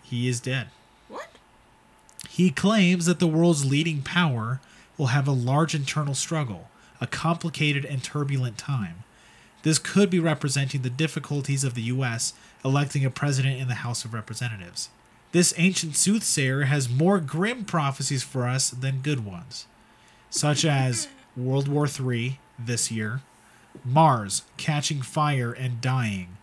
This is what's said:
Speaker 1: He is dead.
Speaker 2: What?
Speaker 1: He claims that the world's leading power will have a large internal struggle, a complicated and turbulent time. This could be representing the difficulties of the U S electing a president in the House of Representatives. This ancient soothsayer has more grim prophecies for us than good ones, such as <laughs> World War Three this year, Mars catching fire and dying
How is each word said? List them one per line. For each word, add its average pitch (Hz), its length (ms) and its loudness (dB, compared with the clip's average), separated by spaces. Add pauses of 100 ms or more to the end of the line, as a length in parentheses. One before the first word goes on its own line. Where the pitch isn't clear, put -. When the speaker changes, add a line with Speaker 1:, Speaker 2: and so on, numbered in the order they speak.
Speaker 1:
He 123 260 -2
is 120 120 -2
dead. 127 280 -4 (400)
Speaker 2:
What? - 220 -14 (960)
Speaker 1:
He 175 220 4
claims 185 560 4
that 175 120 4
the 180 80 4
world's 160 380 4
leading 147 380 2
power 131 580 0 (360)
will 139 120 0
have 135 180 2
a 147 60 2
large 135 420 2
internal 143 400 -2
struggle, 131 540 -4 (320)
a 180 60 -2
complicated 160 800 0
and 139 200 -6
turbulent 135 540 -4
time. 101 440 -6 (600)
This 151 160 2
could 196 300 4
be 180 120 2
representing 139 640 0
the 127 80 -2
difficulties 139 760 -2
of 123 100 -2
the 120 80 -4
U 127 220 -2
S - 280 -2 (320)
electing 135 400 2
a 131 60 2
president 135 500 0
in 131 80 -4
the 123 60 -2
House 120 300 -6
of 110 100 -10
Representatives. 104 760 -8 (440)
This 170 240 4
ancient 170 400 0
soothsayer 147 680 2
has 139 260 2
more 160 300 4
grim 185 460 -2
prophecies 139 580 -2
for 123 240 -4
us 131 240 0
than 131 300 -4
good 135 240 -2
ones, 90 420 -12 (640)
such 147 340 2
as 131 440 0 (140)
<laughs> - 140 -20
World 131 300 0
War 143 220 0
Three 127 500 -2 (200)
this 117 340 -2
year, 113 280 -4 (640)
Mars 127 580 4 (140)
catching 147 460 -2
fire 135 500 0
and 123 280 -6
dying 107 640 -2